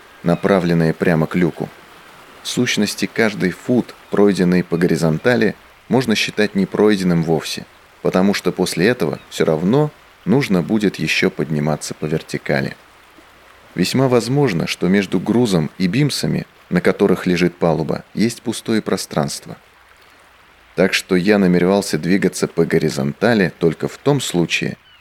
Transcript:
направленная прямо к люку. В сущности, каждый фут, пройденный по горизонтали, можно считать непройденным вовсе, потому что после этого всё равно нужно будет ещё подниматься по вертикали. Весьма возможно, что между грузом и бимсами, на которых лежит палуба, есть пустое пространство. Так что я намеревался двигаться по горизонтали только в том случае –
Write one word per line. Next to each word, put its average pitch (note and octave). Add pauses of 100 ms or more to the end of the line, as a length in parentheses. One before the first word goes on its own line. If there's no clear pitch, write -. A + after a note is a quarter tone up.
(240)
направленная E2+
прямо D#2+
к -
люку. F2 (760)
В -
сущности, G#2
каждый G#2
фут, - (160)
пройденный F2+
по E2+
горизонтали, E2+ (320)
можно A#2+
считать -
непройденным F#2
вовсе, D#2 (360)
потому F#2+
что -
после F2
этого F#2+ (120)
всё -
равно F#2+ (340)
нужно G#2
будет G2+
ещё D#2+
подниматься D2+
по -
вертикали. D2+ (1000)
Весьма B2+
возможно, A#2+
что -
между F#2+
грузом G2
и F#2
бимсами, G2+ (240)
на F2
которых F#2+
лежит F2
палуба, D#2+ (100)
есть A2+
пустое A2
пространство. - (1200)
Так F#2+
что -
я G2
намеревался F#2
двигаться E2+
по -
горизонтали D#2+
только E2
в -
том C#3
случае – D#2+ (260)